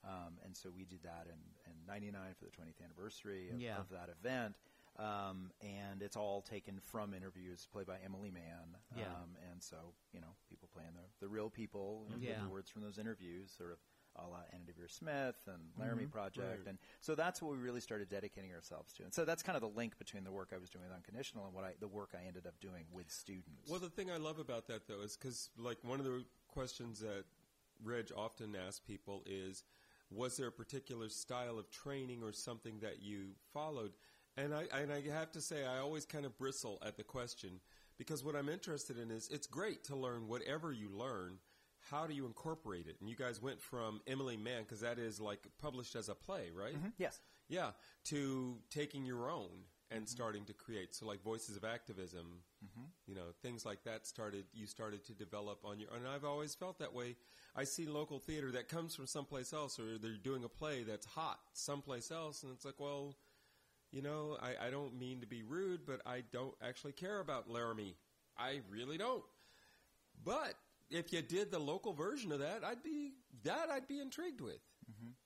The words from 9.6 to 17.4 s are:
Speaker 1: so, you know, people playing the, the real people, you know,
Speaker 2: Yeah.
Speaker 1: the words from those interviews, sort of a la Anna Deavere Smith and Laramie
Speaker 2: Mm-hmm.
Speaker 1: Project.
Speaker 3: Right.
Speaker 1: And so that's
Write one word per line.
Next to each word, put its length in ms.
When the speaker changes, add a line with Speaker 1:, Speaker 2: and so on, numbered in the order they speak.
Speaker 1:
so, 140
you 100
know, 60
people 240
playing 220
the, 320
the 20
real 220
people, 580
you 80
know, 60
Speaker 2:
Yeah. 80
Speaker 1:
the 40
words 220
from 120
those 140
interviews, 640
sort 140
of 60
a 80
la 120
Anna 100
Deavere 260
Smith 460
and 100
Laramie 260
Speaker 2:
Mm-hmm. 80
Speaker 1:
Project. 480
Speaker 3:
Right. 80
Speaker 1:
And 100
so 120
that's 280